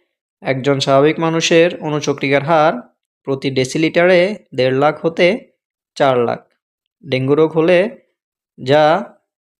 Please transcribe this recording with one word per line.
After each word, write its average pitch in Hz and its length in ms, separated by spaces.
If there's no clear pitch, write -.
একজন 135 380
স্বাভাবিক 143 400
মানুষের 165 600
অনুচক্রিকার 143 600
হার 156 300
প্রতি 135 300
ডেসিলিটারে 170 960
দেড় 131 240
লাখ 156 260
হতে 175 480
চার 135 220
লাখ। 117 340
ডেঙ্গু 131 260
রোগ 156 160
হলে 175 460
যা 151 500